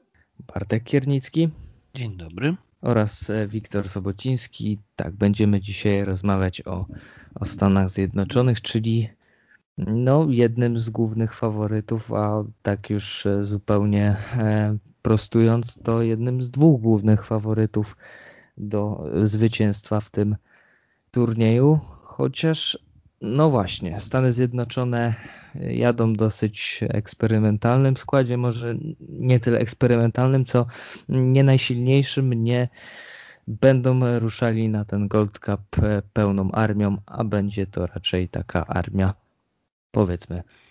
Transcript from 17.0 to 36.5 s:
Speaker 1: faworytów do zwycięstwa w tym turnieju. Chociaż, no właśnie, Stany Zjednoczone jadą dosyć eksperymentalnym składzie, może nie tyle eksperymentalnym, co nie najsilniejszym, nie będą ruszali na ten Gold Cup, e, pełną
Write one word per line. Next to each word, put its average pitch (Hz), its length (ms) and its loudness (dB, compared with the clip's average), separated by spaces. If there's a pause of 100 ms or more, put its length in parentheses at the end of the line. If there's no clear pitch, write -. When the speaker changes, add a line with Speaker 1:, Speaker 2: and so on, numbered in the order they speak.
Speaker 1:
faworytów 107 720 -2 (600)
do 104 480 -6 (180)
zwycięstwa 107 800 0
w - 100 -16
tym 104 260 0 (760)
turnieju. 120 680 4 (220)
Chociaż, - 760 -4 (420)
no 143 300 2
właśnie, 98 500 -2
Stany 131 320 0
Zjednoczone 120 840 -2 (460)
jadą 120 520 2
dosyć 107 760 -2
eksperymentalnym 110 1080 2
składzie, 127 400 0
może 120 380 -2 (260)
nie 127 400 0
tyle 117 180 2
eksperymentalnym, 123 840 2
co 123 220 2 (420)
nie 131 360 4
najsilniejszym, 131 1000 2
nie 123 240 0 (800)
będą 127 720 2
ruszali 113 500 0
na 107 160 -2
ten 101 240 -2
Gold 107 300 0
Cup, 101 220 -4 (220)
e, 104 200 0 (100)
pełną 98 400 0